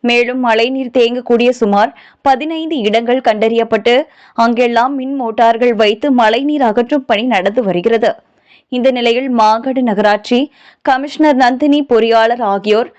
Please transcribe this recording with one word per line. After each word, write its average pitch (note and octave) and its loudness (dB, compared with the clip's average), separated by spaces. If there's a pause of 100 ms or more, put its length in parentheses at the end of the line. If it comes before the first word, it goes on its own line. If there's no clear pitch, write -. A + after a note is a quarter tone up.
மேலும் A#3+ 0
மழைநீர் A#3+ -2
தேங்கக்கூடிய A#3+ 2 (100)
சுமார் G3+ 2 (360)
பதினைந்து D#4 -2 (120)
இடங்கள் A#3 0
கண்டறியப்பட்டு A3+ 0 (500)
அங்கெல்லாம் A#3+ 0
மின் C4+ -6
மோட்டார்கள் A#3 0
வைத்து G#3 0 (140)
மழைநீர் C4+ 0
அகற்றும் A#3+ -2
பணி A3 0 (100)
நடந்து G3+ 0
வருகிறது. G#3 0 (680)
இந்த B3 0
நிலையில் A#3+ -2 (100)
மாங்காடு A#3 0
நகராட்சி G#3 0 (480)
கமிஷனர் C#4+ 0
நந்தினி C#4 2 (120)
பொறியாளர் A3+ 2
ஆகியோர் G#3+ -2